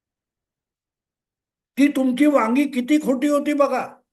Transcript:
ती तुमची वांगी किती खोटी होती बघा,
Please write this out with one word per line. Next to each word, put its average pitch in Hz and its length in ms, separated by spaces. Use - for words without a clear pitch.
ती 277 100
तुमची 262 380
वांगी 269 420
किती 247 300
खोटी 254 300
होती 294 260
बघा, 254 420